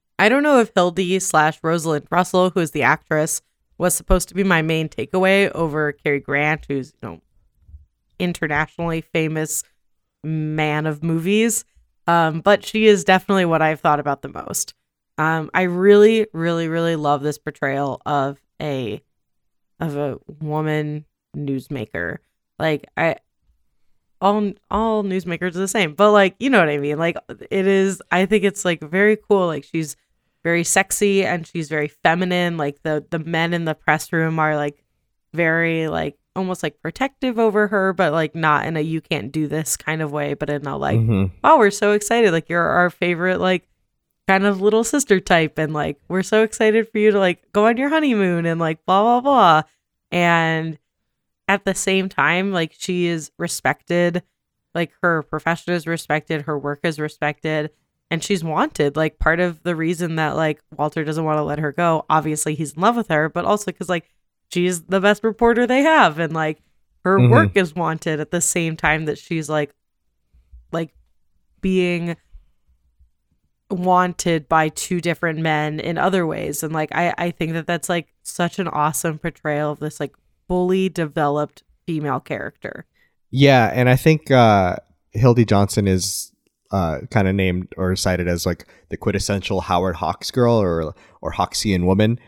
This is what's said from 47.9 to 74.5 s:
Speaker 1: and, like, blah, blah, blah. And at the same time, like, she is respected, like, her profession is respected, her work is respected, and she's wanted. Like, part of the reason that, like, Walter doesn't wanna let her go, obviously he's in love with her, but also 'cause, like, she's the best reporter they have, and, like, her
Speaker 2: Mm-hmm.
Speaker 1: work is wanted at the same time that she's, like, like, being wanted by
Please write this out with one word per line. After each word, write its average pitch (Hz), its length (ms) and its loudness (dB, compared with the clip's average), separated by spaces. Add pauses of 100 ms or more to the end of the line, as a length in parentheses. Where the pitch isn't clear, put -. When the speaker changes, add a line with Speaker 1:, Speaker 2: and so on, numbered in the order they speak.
Speaker 1:
and, 165 140 -2
like, 160 260 -4
blah, 190 160 4
blah, 240 200 4
blah. 208 400 6 (500)
And 165 640 0 (720)
at 196 180 0
the 190 80 0
same 190 340 0
time, 180 440 0
like, 165 260 -2
she 175 300 -2
is 165 320 -6
respected, 175 800 -2 (540)
like, 170 160 -4 (100)
her 165 220 0
profession 165 500 -4
is 160 140 -4
respected, 156 560 -4
her 151 160 -6
work 143 240 -6
is 156 160 -4
respected, 151 720 -4 (400)
and 165 120 -4
she's 185 200 -2
wanted. 160 520 -2
Like, 156 220 -2
part 165 220 0
of 175 240 -2
the 175 120 -4
reason 165 420 -4
that, 151 180 -2
like, 156 260 -2 (160)
Walter 151 260 -4
doesn't 160 220 -4
wanna 151 180 0
let 147 160 -4
her 151 120 -4
go, 165 400 0
obviously 151 420 -2
he's 147 200 -8
in 160 80 -8
love 233 140 2
with 233 120 -4
her, 156 200 0
but 175 160 -6
also 202 280 -2
'cause, 170 180 -12
like, 170 200 -4 (400)
she's 175 340 -2
the 190 180 0
best 202 240 2
reporter 233 420 2
they 254 140 2
have, 254 380 4
and, 160 140 -2
like, 156 280 -4 (420)
her 185 160 2
Speaker 2:
Mm-hmm. 123 120 6
Speaker 1:
work 208 260 4
is 180 180 0
wanted 160 460 -4
at 156 100 -8
the 175 80 -2
same 165 380 -2
time 156 280 0
that 151 120 -4
she's, 156 320 -6
like, 151 240 -2 (960)
like, 165 220 -6 (640)
being 175 560 -2 (1500)
wanted 180 800 0
by 156 220 2